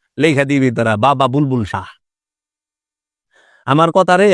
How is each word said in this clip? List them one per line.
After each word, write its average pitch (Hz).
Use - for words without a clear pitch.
লেখা 143
দিবি 135
তারা, 113
বাবা 131
বুলবুল 131
শাহ। 95
আমার 156
কথা 180
রে, 202